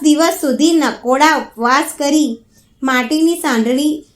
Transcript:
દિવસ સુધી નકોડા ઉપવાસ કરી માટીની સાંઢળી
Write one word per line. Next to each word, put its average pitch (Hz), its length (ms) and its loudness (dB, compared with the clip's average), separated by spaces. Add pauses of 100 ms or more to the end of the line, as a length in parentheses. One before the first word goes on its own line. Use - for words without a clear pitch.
દિવસ 311 380 2
સુધી 285 320 0
નકોડા 277 640 2
ઉપવાસ 247 480 -2 (120)
કરી 285 420 0 (440)
માટીની 262 520 0
સાંઢળી 269 680 -2 (100)